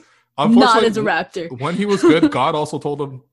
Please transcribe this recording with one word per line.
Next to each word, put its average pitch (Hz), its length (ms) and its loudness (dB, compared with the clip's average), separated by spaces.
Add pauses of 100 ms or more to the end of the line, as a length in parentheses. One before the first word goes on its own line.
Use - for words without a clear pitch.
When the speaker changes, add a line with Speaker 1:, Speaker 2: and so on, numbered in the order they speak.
(180)
Speaker 1:
<laughs> - 200 -20
Not 151 120 0
Speaker 2:
Unfortunately, 233 400 4
Speaker 1:
as 196 60 -4
a 220 60 -4
Raptor. 170 580 -6
Speaker 2:
when 156 140 -4
he 196 100 -4
was 202 160 0
good, 170 300 4
God 151 240 -2
also 151 240 -4
told 147 220 -6
him, 135 320 -12